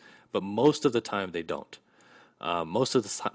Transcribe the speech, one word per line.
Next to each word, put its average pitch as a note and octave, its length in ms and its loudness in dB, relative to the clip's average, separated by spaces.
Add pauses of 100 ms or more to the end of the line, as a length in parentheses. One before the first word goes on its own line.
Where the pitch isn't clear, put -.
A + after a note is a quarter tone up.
(320)
But G2 100 0
most A#2 420 4
of C3 80 4
the A#2 80 2
time G2 300 -4
they E2+ 120 -4
don't. D2+ 360 -8 (600)
Uh, E2+ 280 -2
most A2 280 0
of B2 80 4
the - 60 -10
ti-, - 260 -4